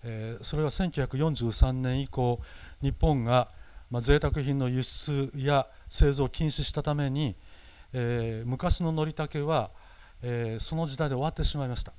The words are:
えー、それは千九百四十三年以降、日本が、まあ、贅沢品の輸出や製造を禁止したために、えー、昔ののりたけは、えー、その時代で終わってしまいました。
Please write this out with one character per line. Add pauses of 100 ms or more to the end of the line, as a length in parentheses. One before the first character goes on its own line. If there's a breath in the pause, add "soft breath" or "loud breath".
え
ー、
そ
れ
は
千
九
百
四
十
三
年
以
降、 (420 loud breath)
日
本
が、 (420 loud breath)
ま
あ、
贅
沢
品
の
輸
出
や (220 loud breath)
製
造
を
禁
止
し
た
た
め
に、 (560 loud breath)
え
ー、
昔
の
の
り
た
け
は、 (520 loud breath)
え
ー、
そ
の
時
代
で
終
わ
っ
て
し
ま
い
ま
し
た。